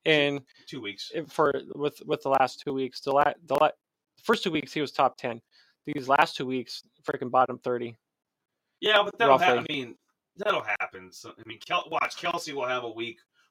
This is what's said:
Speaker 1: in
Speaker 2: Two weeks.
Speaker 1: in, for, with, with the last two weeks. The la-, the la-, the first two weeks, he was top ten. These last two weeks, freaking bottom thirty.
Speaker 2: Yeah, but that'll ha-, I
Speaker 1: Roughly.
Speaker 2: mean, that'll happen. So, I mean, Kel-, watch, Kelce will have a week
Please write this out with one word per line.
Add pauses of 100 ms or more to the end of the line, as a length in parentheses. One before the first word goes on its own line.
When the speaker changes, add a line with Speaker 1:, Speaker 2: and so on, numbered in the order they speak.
Speaker 1:
in (240)
Speaker 2:
Two
weeks.
Speaker 1:
in,
for, (200)
with,
with
the
last
two
weeks.
The
la-, (140)
the
la-, (480)
the
first
two
weeks,
he
was
top
ten. (460)
These
last
two
weeks, (220)
freaking
bottom
thirty. (840)
Speaker 2:
Yeah,
but
that'll
ha-,
I
Speaker 1:
Roughly. (100)
Speaker 2:
mean, (420)
that'll (160)
happen.
So,
I
mean,
Kel-,
watch,
Kelce
will
have
a
week (320)